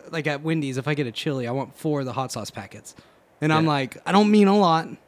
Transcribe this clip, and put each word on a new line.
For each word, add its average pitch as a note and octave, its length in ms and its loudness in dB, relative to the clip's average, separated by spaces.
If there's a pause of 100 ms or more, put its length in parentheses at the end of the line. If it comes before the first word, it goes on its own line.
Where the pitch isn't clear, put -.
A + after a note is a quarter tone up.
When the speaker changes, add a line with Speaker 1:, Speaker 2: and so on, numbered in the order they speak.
(120)
Speaker 1:
like, D#3+ 140 -4
at D3 160 -4
Wendy's, D3+ 360 -2
if C3 100 -6
I D3+ 60 2
get C#3 120 -2
a A2+ 60 -6
chili, C3 360 -4
I - 40 -4
want C3+ 240 -6
four D3 240 -2
of C3 60 -4
the B2 60 -6
hot B2+ 200 -4
sauce G#2+ 180 -8
packets. - 440 -16 (460)
And D#3 120 2
I'm D#3+ 120 4
Speaker 2:
Yeah. D#3 60 2
Speaker 1:
like, C#3 260 -2 (100)
"I E3+ 60 -4
don't G#3 180 6
mean G#3 180 8
a G3+ 80 4
lot. E3 300 2 (220)